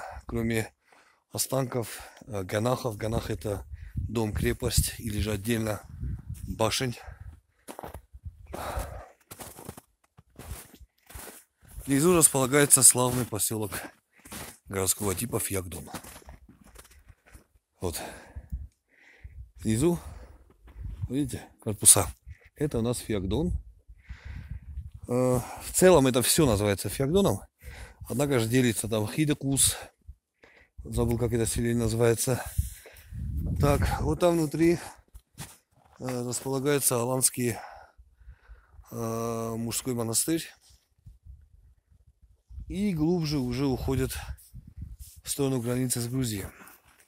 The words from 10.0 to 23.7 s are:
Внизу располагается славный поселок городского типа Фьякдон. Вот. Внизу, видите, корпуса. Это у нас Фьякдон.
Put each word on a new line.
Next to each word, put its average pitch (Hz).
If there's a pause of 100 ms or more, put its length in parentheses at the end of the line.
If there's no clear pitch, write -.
Внизу 143
располагается 139
славный 123
поселок 107 (920)
городского 95
типа 117
Фьякдон. 90 (1900)
Вот. 87 (1600)
Внизу, 135 (1080)
видите, 127 (100)
корпуса. - (420)
Это 143
у 113
нас 120
Фьякдон. 107 (1600)